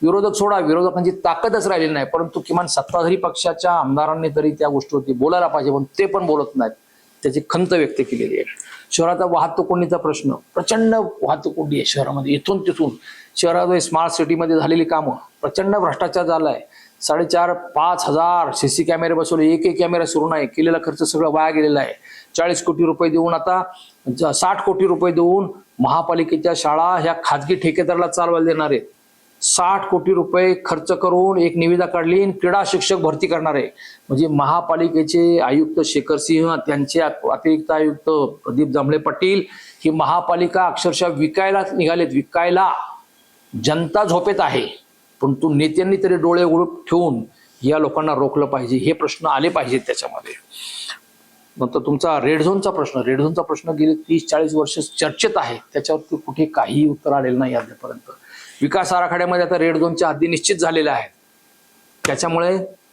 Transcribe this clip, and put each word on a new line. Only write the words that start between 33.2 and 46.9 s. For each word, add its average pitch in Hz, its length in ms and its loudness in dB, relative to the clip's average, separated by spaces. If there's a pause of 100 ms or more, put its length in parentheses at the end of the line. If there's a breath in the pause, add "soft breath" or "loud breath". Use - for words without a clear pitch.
करणार 156 280 0
आहे. 127 140 -2 (400 loud breath)
म्हणजे 143 180 2
महापालिकेचे 165 1120 2
आयुक्त 151 460 2
शेखर 147 320 0
सिंह, 160 380 2
त्यांचे 143 440 -2
अत-, 151 320 0
अतिरिक्त 156 400 0
आयुक्त 156 380 0 (340)
प्रदीप 147 240 0
जांभळे 143 300 0
पाटील 185 460 0 (420 loud breath)
ही 156 60 2
महापालिका 170 720 0
अक्षरशः 175 420 0
विकायला 180 560 0 (120)
निघालेत, 170 380 2
विकायला. 175 580 2 (920)
जनता 165 400 0
झोपेत 180 360 0
आहे, 131 280 0 (540)
परंतु 139 320 0
नेत्यांनी 165 500 2
तरी 180 120 2
डोळे 170 280 2
उघडे 170 460 0
ठेवून 160 340 0 (380 soft breath)